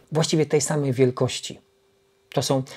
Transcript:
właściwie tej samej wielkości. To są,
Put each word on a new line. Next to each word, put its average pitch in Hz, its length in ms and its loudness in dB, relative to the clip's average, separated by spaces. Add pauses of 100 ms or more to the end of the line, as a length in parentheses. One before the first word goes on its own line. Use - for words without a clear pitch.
(120)
właściwie 156 340 2
tej 147 160 2
samej 143 320 -2
wielkości. 127 640 0 (760)
To 135 80 0
są, 135 220 0 (140)